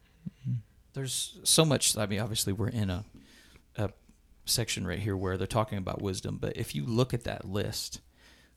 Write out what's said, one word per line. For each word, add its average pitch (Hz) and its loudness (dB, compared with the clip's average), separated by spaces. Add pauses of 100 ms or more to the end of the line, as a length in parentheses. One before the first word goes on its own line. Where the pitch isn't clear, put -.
(400)
Mm-hmm. 123 -2 (360)
There's - -4
so - 8
much, 143 4
I 107 0
mean, 101 0
obviously 107 0
we're 104 0
in 107 0
a, 90 -2 (720)
a 104 0 (540)
section 107 0
right 90 -2
here 101 0
where 92 0
they're 95 -2
talking 107 0
about 92 -4
wisdom, 101 -2
but - -2
if - -4
you 143 -2
look 127 2
at 117 -4
that 104 -6
list, 101 -4 (560)